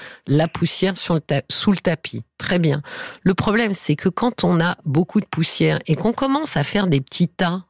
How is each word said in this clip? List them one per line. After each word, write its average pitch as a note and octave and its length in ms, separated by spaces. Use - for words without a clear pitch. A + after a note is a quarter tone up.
la D3+ 220
poussière F3+ 500
sur - 160
le D#3 80
ta-, - 300
sous - 200
le F3+ 60
tapis. » D3+ 460
Très F3+ 220
bien. D3 220
Le F#3+ 100
problème, G#3+ 380
c'est D#3+ 240
que - 140
quand A#3 340
on F3 160
a F3 240
beaucoup E3 380
de - 40
poussière D#3 600
et D#3 80
qu'on G#3+ 160
commence C4+ 460
à D3 80
faire G3+ 220
des C#3 120
petits D#3+ 300
tas, F3 220